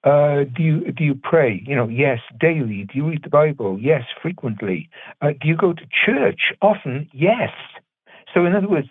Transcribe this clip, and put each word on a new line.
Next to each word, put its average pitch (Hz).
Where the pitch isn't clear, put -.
Uh, 143
"Do 170
you, 160
do -
you 143
pray?" 127
You 139
know, 123
"Yes, 123
daily." 123
"Do 101
you 147
read 151
the -
Bible?" 143
"Yes, 123
frequently." 104
Uh, 147
"Do 151
you 165
go 180
to 165
church?" 233
"Often." 156
"Yes." 190
So 175
in 175
other 196
words, 165